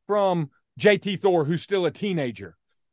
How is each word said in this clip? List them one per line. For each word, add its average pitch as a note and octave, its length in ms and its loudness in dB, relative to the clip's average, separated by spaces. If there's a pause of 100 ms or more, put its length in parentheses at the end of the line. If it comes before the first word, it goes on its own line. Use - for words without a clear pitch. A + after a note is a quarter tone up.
from F#3+ 460 0 (260)
J G3+ 220 4
T F#3+ 180 -6
Thor, F3 280 2
who's E3 180 -2
still F#3+ 240 -2
a C#3+ 40 -2
teenager, B2+ 640 -6 (380)